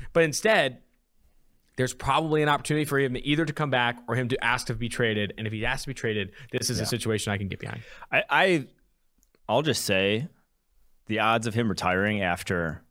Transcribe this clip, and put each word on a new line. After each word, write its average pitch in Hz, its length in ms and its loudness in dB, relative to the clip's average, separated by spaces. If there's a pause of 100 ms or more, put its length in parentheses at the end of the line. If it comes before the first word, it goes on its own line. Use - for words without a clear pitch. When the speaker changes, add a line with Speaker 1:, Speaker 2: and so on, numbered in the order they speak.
(140)
Speaker 1:
But 170 80 6
instead, 156 560 2 (960)
there's 127 160 0
probably 151 500 2
an 147 60 2
opportunity 147 360 0
for 139 140 0
him 131 240 0
either 147 220 0
to 147 80 -4
come 147 180 -2
back 120 280 2 (100)
or 117 60 -2
him 123 140 0
to 120 160 -2
ask 123 240 0
to 120 60 -2
be 120 140 -4
traded. 107 480 0
And 110 100 -6
if 107 60 -8
he 110 140 -4
asks 131 160 -4
to - 60 -12
be 135 60 -8
traded, 107 360 -4 (220)
this 120 180 -4
is 113 80 -2
a 110 60 -2
Speaker 2:
Yeah. 104 40 -4
Speaker 1:
situation 110 440 -2
I 101 60 0
can 98 100 -6
get - 100 -8
behind. - 240 -10 (300)
Speaker 2:
I, 135 180 4
I, 165 360 4 (840)
I'll 120 140 4
just 143 220 0
say 104 440 2 (800)
the 110 100 -2
odds 110 280 2
of 107 80 -4
him 117 140 0
retiring 98 540 0
after 87 580 -2 (100)